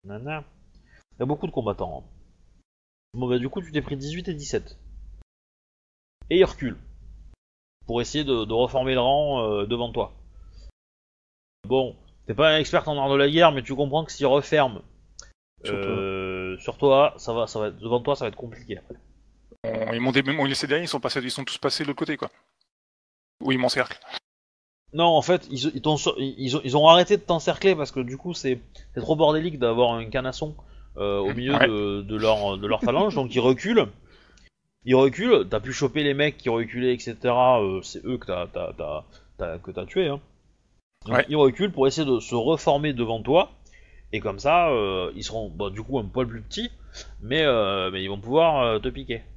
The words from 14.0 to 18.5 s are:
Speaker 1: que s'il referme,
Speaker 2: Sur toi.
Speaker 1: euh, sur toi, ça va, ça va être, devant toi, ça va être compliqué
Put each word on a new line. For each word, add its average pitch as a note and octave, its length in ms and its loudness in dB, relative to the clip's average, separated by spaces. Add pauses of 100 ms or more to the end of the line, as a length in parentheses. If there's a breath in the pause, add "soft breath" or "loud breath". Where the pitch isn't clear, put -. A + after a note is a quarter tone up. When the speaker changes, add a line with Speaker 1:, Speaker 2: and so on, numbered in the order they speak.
Speaker 1:
que - 60 -16
s'il C#3 160 -2
referme, C#3 560 2 (800 loud breath)
Speaker 2:
Sur G2+ 160 -4
toi. G2 100 -4
Speaker 1:
euh, F#2+ 680 -4
sur - 180 -8
toi, C#3 400 4
ça - 160 -6
va, A2+ 140 -2
ça A2 120 -8
va G#2+ 100 -2
être, - 80 -12
devant A#2 220 -2
toi, C3 160 -2
ça B2+ 100 -8
va A2 40 -4
être G2+ 60 -12
compliqué A#2 420 -14